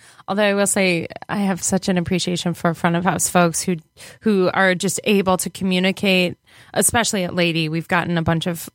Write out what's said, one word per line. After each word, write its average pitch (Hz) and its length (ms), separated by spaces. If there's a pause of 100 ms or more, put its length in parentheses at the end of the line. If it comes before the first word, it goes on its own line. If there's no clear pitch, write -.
(280)
although 196 160
I 202 100
will 202 140
say 180 400 (220)
I - 80
have 196 260
such - 240
an 185 100
appreciation 175 580
for 170 180
front 170 240
of 175 80
house 180 240
folks 175 320
who, 180 160 (440)
who 190 320
are 185 220
just 175 300
able 190 320
to - 120
communicate, 185 840 (380)
especially 214 500
at 175 120
Lady. 165 340
We've 160 180
gotten 170 300
a 165 60
bunch 165 240
of 170 280